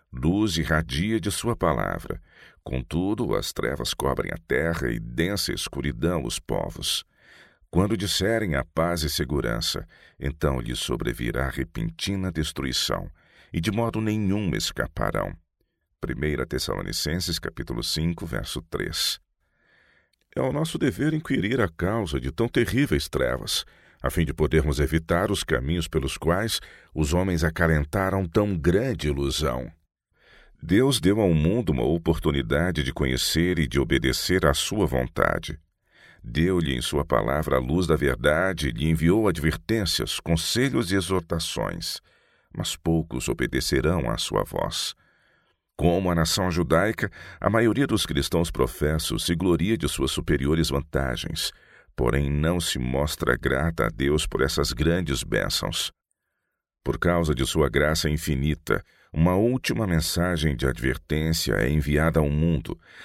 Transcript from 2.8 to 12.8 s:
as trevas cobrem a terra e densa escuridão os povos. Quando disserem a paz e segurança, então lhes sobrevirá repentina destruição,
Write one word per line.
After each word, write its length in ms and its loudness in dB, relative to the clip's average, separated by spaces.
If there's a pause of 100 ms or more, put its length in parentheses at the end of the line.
as 160 -4
trevas 400 -2
cobrem 400 -2
a 60 -8
terra 520 0
e 80 -2
densa 540 -2
escuridão 720 -2
os 160 -4
povos. 640 -4 (680)
Quando 260 2
disserem 580 0
a 100 0
paz 380 -2
e 80 -2
segurança, 760 -2 (320)
então 420 -2
lhes 180 -6
sobrevirá 720 -2
repentina 840 -4
destruição, 760 -4 (440)